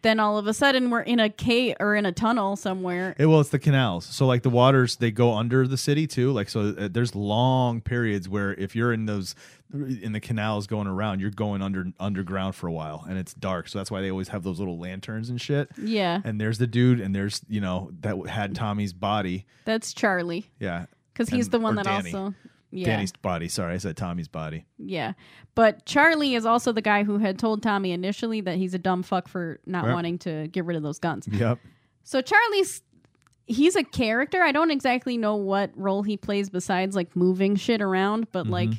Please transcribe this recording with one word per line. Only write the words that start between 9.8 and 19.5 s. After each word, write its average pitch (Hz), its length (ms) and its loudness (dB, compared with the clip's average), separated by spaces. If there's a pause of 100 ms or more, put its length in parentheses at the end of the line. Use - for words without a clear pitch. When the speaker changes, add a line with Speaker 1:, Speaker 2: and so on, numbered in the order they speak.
Speaker 2:
the 107 80 -4
canals 104 480 -2
going 107 180 -4
around, 98 360 -4
you're 101 100 -4
going 101 320 -4
under, 95 240 -4 (120)
underground 95 540 -4
for - 140 -8
a 85 40 -4
while, 78 380 -8
and 92 80 -4
it's 92 160 -8
dark. 92 340 -6
So - 120 -8
that's 98 100 -8
why 98 120 -6
they 98 100 -4
always 95 160 -6
have 98 160 -8
those 90 160 -6
little 90 180 -6
lanterns 95 540 -10
and 120 100 -6
shit. 147 340 -2
Speaker 1:
Yeah. 202 480 -2
Speaker 2:
And 107 160 -4
there's 107 200 0
the 123 80 2
dude, 120 320 4
and 98 160 -2
there's, 101 340 -4
you 107 120 -2
know, 92 280 -4 (120)
that 107 100 -2
w-, 95 180 -6
had 101 240 -4
Tommy's 104 400 -4
body. 98 540 -2 (180)